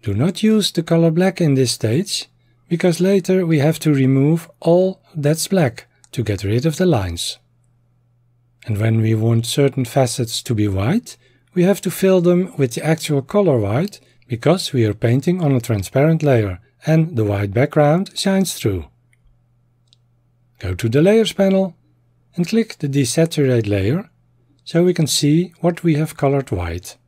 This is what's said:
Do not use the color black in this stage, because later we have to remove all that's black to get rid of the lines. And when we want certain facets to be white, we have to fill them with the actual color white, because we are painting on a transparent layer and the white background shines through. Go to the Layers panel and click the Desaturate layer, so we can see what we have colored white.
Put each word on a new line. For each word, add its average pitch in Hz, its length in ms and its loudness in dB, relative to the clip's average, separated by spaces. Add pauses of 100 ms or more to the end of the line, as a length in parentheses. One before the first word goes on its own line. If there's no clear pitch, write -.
Do 101 120 -6
not 139 300 -2
use 214 280 2
the 165 120 -4
color 165 280 2
black 185 280 0
in 156 140 2
this 131 180 2
stage, - 560 -4 (400)
because 170 320 0
later 185 460 2
we 165 140 2
have 156 200 0
to 151 140 2
remove 135 560 2 (100)
all 185 400 2 (160)
that's 151 320 -2
black 165 400 -2 (240)
to - 120 -4
get 101 200 -4
rid 117 220 0
of 156 100 0
the 185 120 0
lines. 95 500 -2 (1300)
And 107 140 -4
when 113 200 2
we 110 140 2
want 113 320 2
certain 139 400 0
facets 123 580 -2
to 120 120 -4
be 104 120 0
white, 104 500 -2 (360)
we 180 100 2
have 196 180 2
to 185 100 -4
fill 190 280 2
them 180 380 2
with 135 160 0
the 170 100 -8
actual 151 380 0
color 170 380 2
white, 110 420 -4 (260)
because 143 460 -2
we 120 120 2
are 104 100 -2
painting 139 460 0
on 143 120 2
a 123 80 0
transparent 139 640 0
layer 110 360 0 (260)
and 160 300 0
the 110 80 0
white 101 300 -2
background 147 600 2
shines 190 420 -2
through. 92 300 -4 (1700)
Go 92 160 -6
to 113 140 -4
the 135 120 2
Layers 214 300 2
panel 190 460 0 (580)
and 175 100 -2
click 220 340 -2
the 143 100 -6
Desaturate 135 800 0
layer, 104 420 -2 (560)
so 170 180 0
we 180 100 2
can 160 140 0
see 156 540 0
what 170 200 -2
we 165 140 2
have 151 220 -4
colored 139 340 -2
white. 87 460 -8 (100)